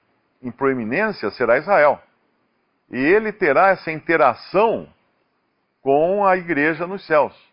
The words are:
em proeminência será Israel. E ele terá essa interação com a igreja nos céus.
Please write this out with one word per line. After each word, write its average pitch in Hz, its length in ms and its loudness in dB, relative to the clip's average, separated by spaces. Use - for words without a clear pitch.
em 123 80 -12
proeminência 135 800 -4
será 120 260 2
Israel. 151 420 2
E 117 60 -8
ele 202 340 0
terá 175 380 2
essa 170 220 -4
interação 156 960 0
com 165 460 0
a 185 100 4
igreja 165 480 -2
nos 190 220 -10
céus. 139 260 0